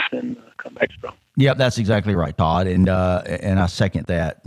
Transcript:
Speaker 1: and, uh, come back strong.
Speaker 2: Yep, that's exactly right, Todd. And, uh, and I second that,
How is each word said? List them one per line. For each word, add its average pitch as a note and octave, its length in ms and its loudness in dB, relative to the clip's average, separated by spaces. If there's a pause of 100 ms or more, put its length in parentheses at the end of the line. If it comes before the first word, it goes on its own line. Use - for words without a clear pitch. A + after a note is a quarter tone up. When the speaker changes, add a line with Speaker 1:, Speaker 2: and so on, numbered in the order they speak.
(120)
Speaker 1:
and, B2 260 -8
uh, - 40 -20 (160)
come - 160 -18
back - 200 -4
strong. - 200 -14 (240)
Speaker 2:
Yep, C3 200 4
that's B2+ 200 0
exactly G#2 380 0
right, D#2+ 200 -2
Todd. E2+ 300 2
And, F#2 240 4
uh, F#2 380 2
and F#2+ 320 0
I F2+ 80 2
second - 400 -2
that, E2 400 -4